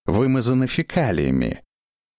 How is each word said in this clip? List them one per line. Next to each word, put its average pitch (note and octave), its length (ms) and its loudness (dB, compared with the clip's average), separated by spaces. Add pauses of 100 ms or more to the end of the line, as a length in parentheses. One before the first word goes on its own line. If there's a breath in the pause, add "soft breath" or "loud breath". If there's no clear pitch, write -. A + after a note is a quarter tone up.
вымазано B2+ 640 2
фекалиями. D2+ 920 -2 (580)